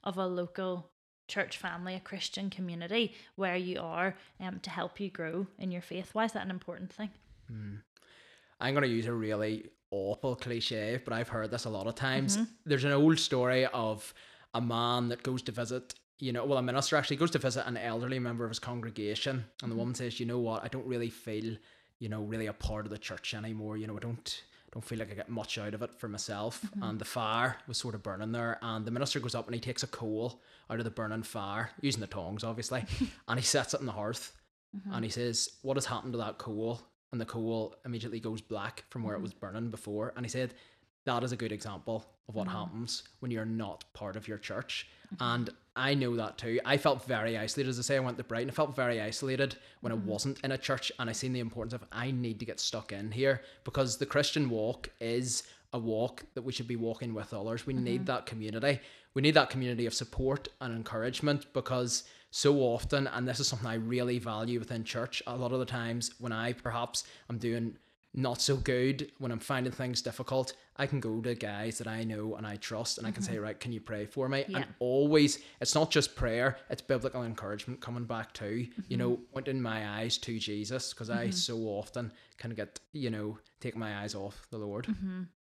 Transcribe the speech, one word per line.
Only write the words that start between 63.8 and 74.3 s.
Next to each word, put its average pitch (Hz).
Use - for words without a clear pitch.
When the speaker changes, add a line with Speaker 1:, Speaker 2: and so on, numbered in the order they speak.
Speaker 2:
value 113
within 113
church, 117
a 123
lot 123
of 131
the 127
times 117
when 117
I 113
perhaps 120
am 120
doing 117
not 127
so 139
good, 131
when 127
I'm 117
finding 127
things 127
difficult, 131
I 139
can 139
go 113
to 120
guys 110
that 113
I 113
know 110
and 107
I 104
trust, 113
and 113
I 107
can 101
Speaker 1:
Mm-hmm. 113
Speaker 2:
say, 110
"Right, 104
can 123
you 113
pray 107
for 127
me?" 139